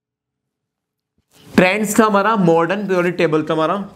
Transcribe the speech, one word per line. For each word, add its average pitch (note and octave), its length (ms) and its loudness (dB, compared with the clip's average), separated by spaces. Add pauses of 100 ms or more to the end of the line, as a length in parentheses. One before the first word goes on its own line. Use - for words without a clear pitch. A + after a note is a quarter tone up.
(1500)
ट्रेंड्स G3+ 520 0
था A3 40 6
हमारा, G#3 340 0
मॉडर्न E3+ 420 2
पीरियोडिक F3+ 360 -2
टेबल D#3 260 0
था D#3 120 -4
हमारा, E3 300 -2 (120)